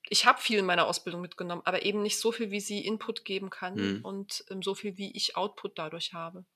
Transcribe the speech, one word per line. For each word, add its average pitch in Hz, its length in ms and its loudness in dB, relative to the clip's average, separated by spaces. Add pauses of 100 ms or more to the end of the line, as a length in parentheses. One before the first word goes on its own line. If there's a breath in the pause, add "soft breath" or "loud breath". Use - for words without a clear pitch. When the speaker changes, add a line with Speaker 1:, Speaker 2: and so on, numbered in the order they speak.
Speaker 1:
ich - 180 6
hab 262 160 10
viel 214 180 4
in 190 60 2
meiner 175 200 6
Ausbildung 175 360 -2
mitgenommen, 175 440 -6
aber 185 180 2
eben 202 180 2
nicht 208 180 0
so 226 120 4
viel, 226 180 -2
wie 202 100 -2
sie 208 260 -4
Input 220 380 -4
geben 190 260 -4
kann 185 300 -6
Speaker 2:
Hm. 98 220 0
Speaker 1:
und, 196 480 -6
ähm, 190 120 -6
so 196 120 0
viel, 196 240 -6
wie 196 180 -6
ich - 200 -2
Output 196 420 -4
dadurch 165 360 -6
habe. 175 300 -10 (120)